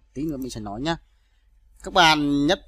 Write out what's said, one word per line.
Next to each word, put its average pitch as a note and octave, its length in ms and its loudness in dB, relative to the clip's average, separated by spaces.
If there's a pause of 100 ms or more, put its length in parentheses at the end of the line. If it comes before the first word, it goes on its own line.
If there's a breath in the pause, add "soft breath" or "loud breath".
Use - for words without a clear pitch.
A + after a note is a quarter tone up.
(140)
tí C#3 120 -10
nữa D3+ 120 -8
mình B2+ 120 -10
sẽ A#2 120 -14
nói G#2 200 -12
nhá. D#3+ 160 -6 (840)
Các - 100 -14
bạn D3 540 4
nhấp F#3+ 200 2